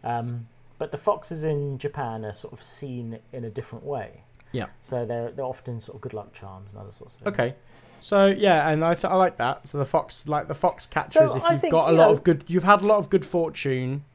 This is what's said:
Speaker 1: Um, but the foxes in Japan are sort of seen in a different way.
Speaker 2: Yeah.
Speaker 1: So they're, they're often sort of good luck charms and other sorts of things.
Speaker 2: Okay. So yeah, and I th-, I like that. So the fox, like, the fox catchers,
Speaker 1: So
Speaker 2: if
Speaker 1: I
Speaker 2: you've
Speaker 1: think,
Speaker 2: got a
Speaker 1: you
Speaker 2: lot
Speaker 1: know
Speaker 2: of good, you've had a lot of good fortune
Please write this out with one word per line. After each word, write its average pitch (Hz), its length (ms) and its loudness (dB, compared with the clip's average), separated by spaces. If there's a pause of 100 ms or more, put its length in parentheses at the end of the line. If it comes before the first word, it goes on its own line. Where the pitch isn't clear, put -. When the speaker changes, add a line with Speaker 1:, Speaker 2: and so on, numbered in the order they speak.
Speaker 1:
Um, 120 420 -6 (320)
but 160 140 -10
the 143 60 -12
foxes - 460 -4
in 143 340 -4
Japan 117 460 -8
are 104 80 -8
sort - 200 -16
of 123 100 -20
seen 120 560 -12 (140)
in 120 120 -12
a 113 60 -10
different 110 340 -14
way. 139 380 -10 (300)
Speaker 2:
Yeah. 120 140 -6 (140)
Speaker 1:
So 123 240 -6
they're, 117 280 -6
they're 139 120 -10
often 127 360 -10
sort - 160 -18
of 107 60 -18
good 120 120 -12
luck 104 180 -14
charms 95 400 -18
and 101 80 -20
other 98 120 -18
sorts - 240 -20
of - 60 -20
things. 202 120 -4
Speaker 2:
Okay. 127 200 -2 (460)
So 196 260 4
yeah, 190 420 4
and 156 160 2
I 170 100 4
th-, - 120 -4
I - 80 0
like 185 240 4
that. - 280 -2
So 147 120 -8
the 143 80 0
fox, - 420 -2
like, 147 180 -4
the 147 80 -6
fox - 320 -2
catchers, - 460 4
Speaker 1:
So - 60 -2
Speaker 2:
if - 60 -4
Speaker 1:
I 339 80 4
Speaker 2:
you've 311 100 0
Speaker 1:
think, 330 100 0
Speaker 2:
got 160 160 4
a 165 40 6
Speaker 1:
you 165 60 6
Speaker 2:
lot 165 100 10
Speaker 1:
know - 40 6
Speaker 2:
of - 100 0
good, 165 260 2
you've 170 160 0
had 196 180 6
a 202 40 0
lot 214 120 4
of 202 100 -4
good 190 160 2
fortune 139 800 -4 (100)